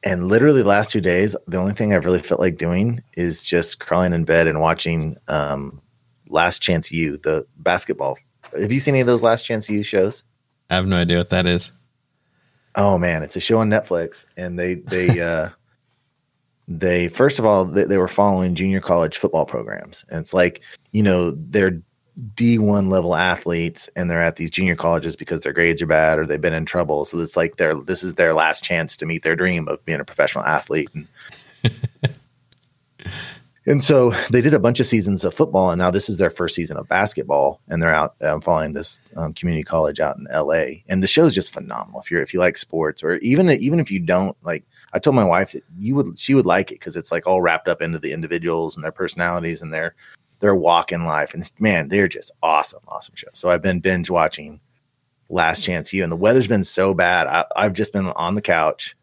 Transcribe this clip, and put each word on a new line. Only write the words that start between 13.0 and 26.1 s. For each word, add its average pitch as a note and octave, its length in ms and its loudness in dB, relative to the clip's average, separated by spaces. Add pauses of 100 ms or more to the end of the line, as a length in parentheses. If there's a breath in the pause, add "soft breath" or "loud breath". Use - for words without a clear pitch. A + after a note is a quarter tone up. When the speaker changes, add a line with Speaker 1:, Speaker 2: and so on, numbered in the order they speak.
Speaker 1:
It's D2 140 -8
a - 20 -4
show A2+ 200 2
on A2 100 2
Netflix. F2 560 -2 (100)
And F2+ 240 -8
they, F2+ 160 -2
they, F2+ 460 0
<laughs> - 0 -
uh, E2+ 280 -2 (1160)
they, F2 400 0
first C#3 320 2
of A2+ 60 2
all, G2+ 180 6
they, F2+ 220 2
they G2 120 2
were F#2 120 2
following F#2 460 2
junior F#2+ 260 0
college E2+ 360 0
football D#2+ 280 0
programs. G1+ 640 -10
And E2 100 -8
it's D#2+ 140 -10
like, F2+ 280 2 (300 loud breath)
you G#2+ 120 2
know, F2+ 280 4
they're E2+ 500 0 (520)
D A#2 240 2
one G2+ 320 2
level F2+ 260 2
athletes E2+ 800 -2
and F2+ 140 -4
they're E2+ 140 0
at E2 140 0
these D#2+ 120 -6
junior F2+ 260 0
colleges E2 400 -2
because D#2+ 260 -8
their C#2+ 120 -6
grades E2+ 300 2
are - 20 -4
bad D#2 320 4